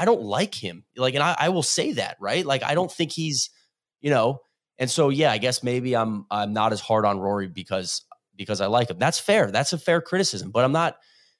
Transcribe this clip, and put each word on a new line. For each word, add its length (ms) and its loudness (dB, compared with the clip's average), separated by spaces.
I 40 0
don't 180 4
like 320 -2
him. 300 -10
Like, 180 0
and 80 2
I, 140 2
I 120 2
will 160 0
say 300 0
that, 260 -4
right? 260 -2
Like, 160 0
I 140 0
don't 160 0
think 180 -2
he's, 400 -4
you 100 -2
know, 280 2
and 100 -2
so, 200 2
yeah, 240 2
I 60 0
guess 260 -2
maybe 320 0
I'm, 340 -2
I'm 220 -2
not 200 2
as 80 -4
hard 240 2
on 140 2
Rory 300 -2
because, 540 -6
because 240 -6
I 60 0
like 220 2
him. 120 -8
That's 180 2
fair. 320 2
That's 220 0
a 60 -4
fair 220 2
criticism, 520 -2
but 120 4
I'm 60 4
not, 260 0